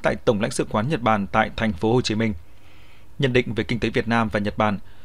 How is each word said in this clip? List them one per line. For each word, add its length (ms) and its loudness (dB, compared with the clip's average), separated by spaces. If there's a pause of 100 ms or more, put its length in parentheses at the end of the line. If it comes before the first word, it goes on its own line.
tại 140 2
Tổng 240 2
lãnh 100 0
sự 200 -2
quán 180 0
Nhật 140 -2
Bản 240 4
tại 300 2
thành 160 0
phố 220 2
Hồ 60 4
Chí 140 -2
Minh. 200 0 (840)
Nhận 140 2
định 220 2
về 100 0
kinh 160 -2
tế 100 0
Việt 180 0
Nam 240 2
và 80 0
Nhật 180 -2
Bản, 200 2 (260)